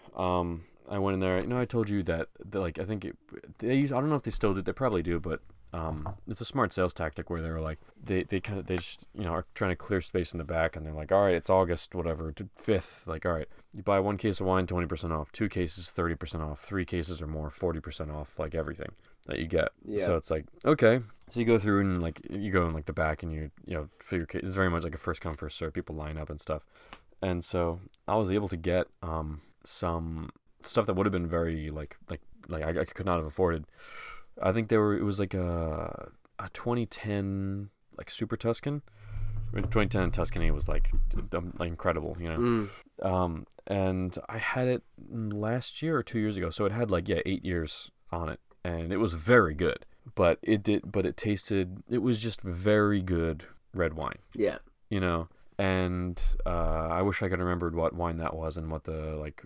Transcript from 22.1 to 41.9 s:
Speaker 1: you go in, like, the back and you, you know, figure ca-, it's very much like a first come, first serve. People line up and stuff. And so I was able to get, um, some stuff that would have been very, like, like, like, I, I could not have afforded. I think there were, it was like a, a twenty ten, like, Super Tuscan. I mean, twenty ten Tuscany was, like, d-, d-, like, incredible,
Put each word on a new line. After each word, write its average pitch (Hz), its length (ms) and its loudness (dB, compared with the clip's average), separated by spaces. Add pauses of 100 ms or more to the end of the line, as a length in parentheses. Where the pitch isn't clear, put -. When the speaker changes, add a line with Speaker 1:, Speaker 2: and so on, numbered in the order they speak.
Speaker 1:
you 101 200 -4
go 90 140 6
in, 82 80 0
like, 78 140 -6
the 82 60 -4
back 78 280 0
and 85 100 -6
you, 76 200 -6 (160)
you 85 80 -4
know, 76 140 -6 (100)
figure 85 260 -2
ca-, - 140 -6
it's 92 160 -6
very 95 160 4
much 85 120 0
like 80 120 -4
a - 20 -6
first - 240 -4
come, 80 140 -6
first 76 240 -10
serve. 80 140 -4
People 87 220 -6
line 76 220 -6
up 78 140 -8
and 76 100 -10
stuff. 76 240 -4 (560)
And 90 240 0
so 87 340 0 (280)
I 101 80 2
was 104 160 2
able 104 160 0
to 90 100 -4
get, 87 300 0 (160)
um, 78 380 -4 (220)
some 82 680 -4 (320)
stuff - 240 2
that 98 80 2
would 98 100 4
have 98 80 2
been 87 140 0
very, 82 420 0
like, 76 260 -8 (140)
like, 80 120 -8 (260)
like, 78 160 -4
I, 82 180 0
I - 40 0
could - 200 -8
not 90 120 2
have 78 100 -2
afforded. 80 380 0 (760)
I 95 120 4
think 110 160 0
there 113 100 6
were, 104 180 4
it - 60 0
was 101 160 0
like 98 140 -2
a, 82 800 -2 (280)
a 95 140 -8
twenty 120 320 -2
ten, 98 840 -2 (280)
like, - 120 -12
Super - 280 -4
Tuscan. 143 440 -2 (720)
I - 60 -4
mean, - 80 0
twenty 104 240 4
ten 92 220 2
Tuscany 82 380 4
was, 76 200 2
like, - 200 6 (200)
d-, - 200 2
d-, 85 80 -2 (220)
like, 85 100 0
incredible, 80 500 0